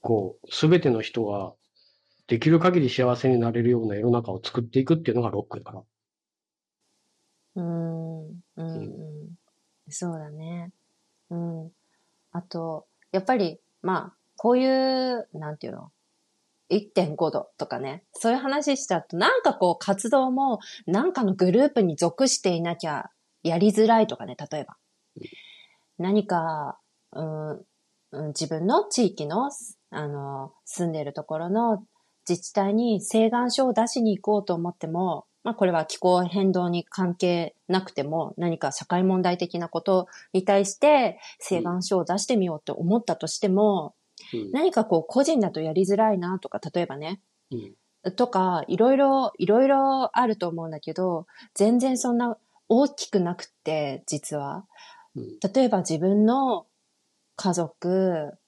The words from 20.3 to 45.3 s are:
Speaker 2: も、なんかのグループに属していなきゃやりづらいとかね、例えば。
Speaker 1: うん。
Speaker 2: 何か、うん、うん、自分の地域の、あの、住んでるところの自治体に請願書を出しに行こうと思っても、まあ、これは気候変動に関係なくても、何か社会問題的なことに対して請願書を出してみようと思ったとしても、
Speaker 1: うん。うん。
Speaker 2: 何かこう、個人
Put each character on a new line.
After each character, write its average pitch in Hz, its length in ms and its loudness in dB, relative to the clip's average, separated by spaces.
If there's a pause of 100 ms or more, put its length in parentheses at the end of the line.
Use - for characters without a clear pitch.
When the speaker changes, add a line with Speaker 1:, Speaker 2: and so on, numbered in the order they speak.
Speaker 2:
も、 254 280 0 (280)
な 190 160 2
ん 359 100 0
か 254 100 -2
の 190 120 2
グ 185 160 4
ル 220 100 6
ー 294 80 6
プ 262 140 2
に 165 120 0
属 175 320 0
し - 120 0
て 196 100 0
い 165 120 0
な 170 140 -4
き - 120 -8
ゃ 143 240 -6 (320)
や 165 160 0
り 208 120 6
づ 214 140 4
ら 226 160 6
い 220 60 4
と - 100 -8
か - 80 -12
ね、 127 100 -12 (160)
例 151 80 -6
え 135 40 -8
ば。 - 120 -16 (420)
Speaker 1:
う - 20 -18
ん。 - 40 -16 (760)
Speaker 2:
何 196 260 2
か、 160 540 -4 (320)
う - 100 -10
ん、 156 300 -8
う - 720 -16
ん、 151 60 -6
自 147 180 -6
分 160 180 -4
の 311 200 2
地 254 220 0
域 151 200 -4
の、 226 240 -2 (400)
あ 151 160 -8
の、 139 460 -10 (120)
住 175 220 -4
ん 165 40 -2
で 156 120 -6
る 143 100 -8
と 151 120 -10
こ 156 120 -6
ろ 170 140 -6
の 220 340 0 (420)
自 175 140 0
治 - 120 -16
体 196 200 2
に 220 280 2
請 220 280 2
願 240 220 0
書 262 160 2
を 240 60 0
出 226 140 2
し 240 140 -2
に 214 160 2
行 - 140 -2
こ 214 80 4
う 196 60 -6
と 180 100 0
思 170 140 -4
っ 175 60 -10
て - 120 -8
も、 165 400 -2 (160)
ま 226 80 -2
あ、 226 40 -4
こ 202 100 2
れ 180 60 4
は 160 140 0
気 - 120 -10
候 180 260 4
変 190 280 2
動 175 180 2
に 175 160 -2
関 180 300 -2
係 175 380 0 (140)
な 190 140 2
く 190 100 -16
て - 120 -4
も、 156 340 -4
何 170 200 -2
か 139 140 -4
社 - 140 -12
会 185 180 0
問 190 180 2
題 175 160 0
的 175 220 -6
な 170 80 -6
こ 165 140 -4
と 185 260 2 (240)
に 190 140 0
対 202 200 4
し 196 100 -8
て 277 440 4 (200)
請 175 220 -2
願 180 220 -2
書 185 160 0
を 170 60 0
出 180 120 -2
し 202 80 -4
て 247 120 0
み 190 80 2
よ 170 100 -4
う 151 60 -12
と - 120 -8
思 175 240 2
っ 233 60 0
た 170 140 -2
と 160 100 -6
し - 120 -8
て 208 100 0
も、 190 440 2 (400)
Speaker 1:
う - 40 -6
ん。 - 20 -4
う 214 60 -6
ん。 190 60 -10
Speaker 2:
何 320 200 2
か 220 140 2
こ 175 140 2
う、 160 80 -2
個 269 160 2
人 302 180 4